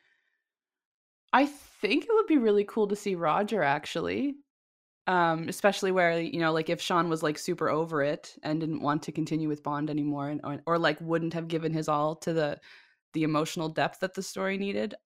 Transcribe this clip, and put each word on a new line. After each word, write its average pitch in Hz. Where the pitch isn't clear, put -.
I 269
think -
it 453
would 427
be 311
really 208
cool 208
to 202
see 196
Roger, 175
actually. 165
Um, 165
especially 190
where, 170
you 165
know, 160
like, 160
if 170
Sean 170
was, 160
like, 156
super 165
over 160
it 147
and 156
didn't 156
want 147
to 160
continue 156
with 147
Bond 147
anymore 147
and, 147
or, 143
or, 170
like, 160
wouldn't 165
have 165
given 160
his 156
all 151
to -
the, 156
the 156
emotional 156
depth 156
that 185
the 196
story 190
needed, 202